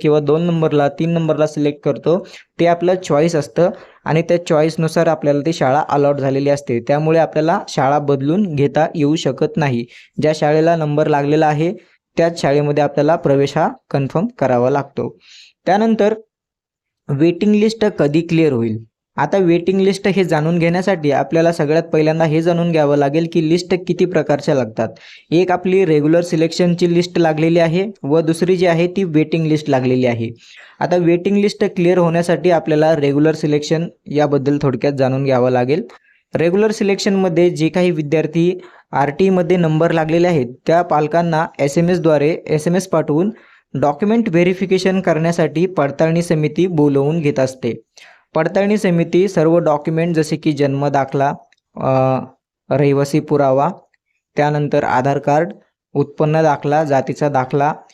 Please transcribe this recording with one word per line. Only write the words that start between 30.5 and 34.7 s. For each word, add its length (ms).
आता 160
वेटिंग 400
लिस्ट 280
क्लिअर 340
होण्यासाठी 520
आपल्याला 460
रेग्युलर 380
सिलेक्शन 540
याबद्दल 560
थोडक्यात 300